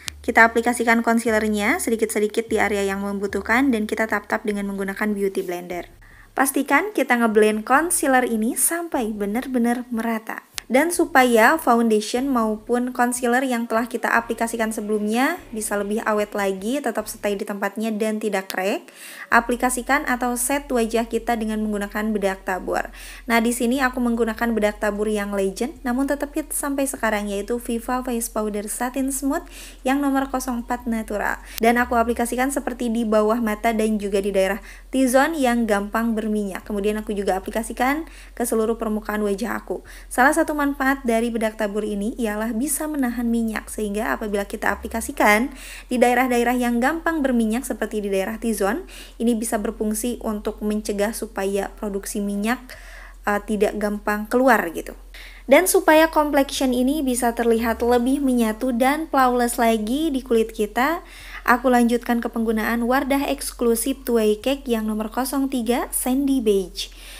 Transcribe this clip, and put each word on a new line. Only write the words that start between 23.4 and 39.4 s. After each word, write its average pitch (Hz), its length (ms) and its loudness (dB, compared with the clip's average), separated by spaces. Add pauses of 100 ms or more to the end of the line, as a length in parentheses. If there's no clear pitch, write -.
sini 254 240 0
aku 254 240 0
menggunakan 233 480 0
bedak 208 320 0
tabur 208 240 -2
yang 202 240 -2
legend, 196 560 -2
namun 247 160 0
tetap 285 320 -4
hits 302 240 -6
sampai 277 240 -2
sekarang, 214 480 -2
yaitu 208 320 -4
Viva 247 400 -4
Face 240 240 -4
Powder 214 400 -4
Satin 262 480 -4
Smooth 302 320 -2 (400)
yang 285 160 2
nomor 269 240 0
kosong 254 400 -4
empat 240 160 -4
Natural. 220 560 -2 (240)
Dan 240 160 6
aku 247 160 0
aplikasikan 240 560 0
seperti 247 400 -4
di 233 160 0
bawah 214 320 4
mata 220 320 0
dan 220 320 2
juga 202 160 0
di 196 160 -2
daerah 190 240 2 (320)
T-zone 262 480 4
yang 240 240 2
gampang 214 480 0
berminyak. 214 560 -4
Kemudian 214 320 -2
aku 214 160 -6
juga 190 240 0
aplikasikan 240 640 -2 (320)
ke 240 80 -4
seluruh 226 320 0
permukaan 214 480 -4
wajah 208 400 -4